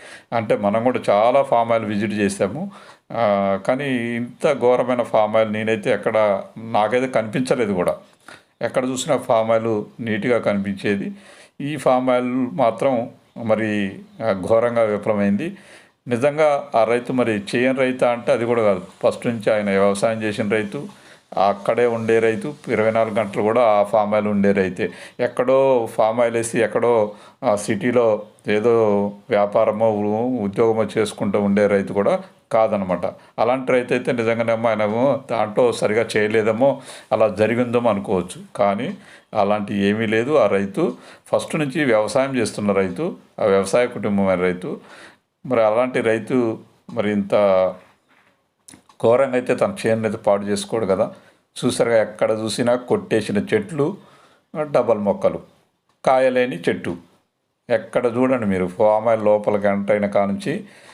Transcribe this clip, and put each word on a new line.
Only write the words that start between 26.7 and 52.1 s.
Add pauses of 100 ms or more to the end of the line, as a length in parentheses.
ఆ,
సిటీలో (260)
ఏదో (240)
వ్యాపారమో
ఉ-,
ఉద్యోగమో (140)
చేసుకుంటూ
ఉండే
రైతు
కూడా (300)
కాదనమాట. (320)
అలాంటి
రైతు
అయితే
నిజంగానే
అమ్మ
ఆయనేమో
దాంట్లో
సరిగా (100)
చేయలేదేమో, (300)
అలా
జరిగిందేమో
అనుకోవచ్చు. (140)
కానీ (380)
అలాంటి
ఏమీ
లేదు.
ఆ
రైతు (300)
ఫస్ట్
నుంచి
వ్యవసాయం
చేస్తున్న
రైతు, (240)
ఆ
వ్యవసాయ
కుటుంబమైన
రైతు. (680)
మరి
అలాంటి
రైతు (340)
మరి
ఇంత (1700)
ఘోరంగా
అయితే
తన (100)
చేనుని
అయితే
పాడు
చేసుకోడు
కదా. (500)
చూసారుగా,
ఎక్కడ